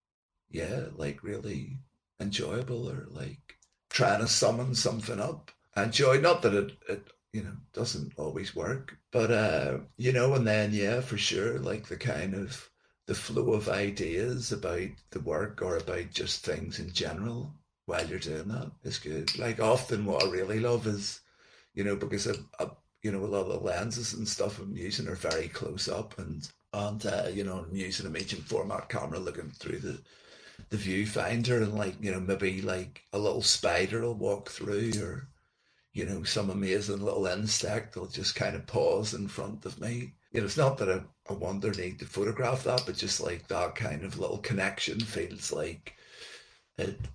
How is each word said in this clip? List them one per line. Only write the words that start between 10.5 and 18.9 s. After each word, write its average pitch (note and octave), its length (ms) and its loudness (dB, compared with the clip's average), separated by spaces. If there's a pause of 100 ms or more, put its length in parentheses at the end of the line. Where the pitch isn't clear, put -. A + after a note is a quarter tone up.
yeah, G#2 280 2
for B2+ 180 -4
sure, G2 400 2
like, A2 300 -4
the F2 80 -6
kind F#2+ 380 -2
of, - 340 -6 (380)
the - 80 0
flow - 400 2
of G#2+ 140 2
ideas G2+ 840 0
about F#2 360 -2 (220)
the - 100 -6
work E2 420 -2
or F2+ 140 0
about F2 360 -4
just - 320 -2
things E2+ 340 -4
in F2 140 -8
general A#2 600 -4 (340)
while F2 200 0
you're F2 140 -4
doing D#2 260 -4
that A#2+ 240 -4 (140)
is - 140 -4